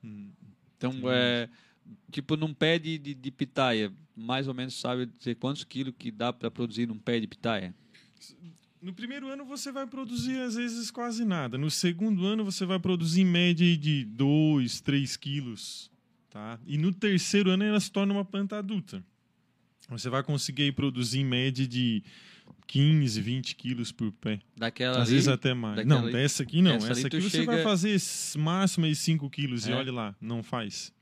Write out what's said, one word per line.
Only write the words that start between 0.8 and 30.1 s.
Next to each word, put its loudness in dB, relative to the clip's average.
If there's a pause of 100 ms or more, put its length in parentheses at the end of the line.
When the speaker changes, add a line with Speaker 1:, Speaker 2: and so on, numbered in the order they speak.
Speaker 1:
Tem -8
Speaker 2:
é, 0
Speaker 1:
menos. -20 (540)
Speaker 2:
tipo, -2
num -4
pé 2
de, -4
de, -10
de -10
pitaia, 0 (240)
mais -4
ou -6
menos -8
sabe -2
dizer -6
quantos -4
quilos -6
que -10
dá -4
pra -6
produzir -4
num -8
pé -2
de -4
pitaia? -4 (1080)
Speaker 1:
No -12
primeiro -10
ano -10
você -10
vai -6
produzir, -4
às -4
vezes, -6
quase -4
nada. 0
No 0
segundo 0
ano 0
você -4
vai 0
produzir 2
em 8
média 6
de 2
dois, 4
três 0
quilos. -10 (380)
Tá? -12
E -2
no 2
terceiro 4
ano 4
ela 2
se -4
torna 0
uma -2
planta -4
adulta. -6 (840)
Você -8
vai 0
conseguir -2
aí 2
produzir -2
em 2
média 0
de 0 (640)
quinze, 4
vinte -4
quilos -6
por -4
pé. -6 (160)
Speaker 2:
Daquela -2
Speaker 1:
Às 4
Speaker 2:
ali? 4
Speaker 1:
vezes 6
até 2
mais. -4
Speaker 2:
Daquela 6
Speaker 1:
Não, 2
Speaker 2:
ali? -2
Speaker 1:
dessa 0
aqui 2
não. 8
Speaker 2:
Essa 0
Speaker 1:
Essa 0
Speaker 2:
ali -2
tu -2
Speaker 1:
aqui 0
você 2
vai 2
Speaker 2:
chega 2
Speaker 1:
fazer 2
s-, -2
máximo 2
aí 2
cinco 0
quilos -4
e 0
Speaker 2:
É. 0
Speaker 1:
olha -4
lá, -6